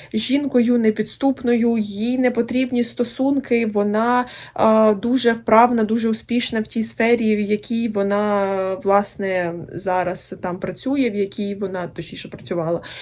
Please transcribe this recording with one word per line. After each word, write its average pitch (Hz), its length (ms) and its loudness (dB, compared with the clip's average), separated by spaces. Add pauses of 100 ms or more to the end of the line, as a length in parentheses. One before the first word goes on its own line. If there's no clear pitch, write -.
(120)
жінкою, 247 680 2
непідступною, 233 1000 0
їй 214 400 -2
не 254 120 2
потрібні 240 540 0
стосунки, 247 840 -2
вона, 214 600 0 (300)
е, 220 380 6
дуже 240 380 0
вправна, 226 520 4
дуже 226 240 0
успішна 226 520 -2
в 220 60 -2
тій 226 180 -4
сфері, 226 520 2
в 208 40 0 (220)
якій 233 260 -2
вона, 196 960 0
власне, 196 720 0 (180)
зараз 185 680 -2
там 180 160 -4
працює, 240 520 -2
в 202 40 -6
якій 202 400 -4
вона, 185 340 -6
точніше, - 400 -12
працювала, 170 520 -4 (220)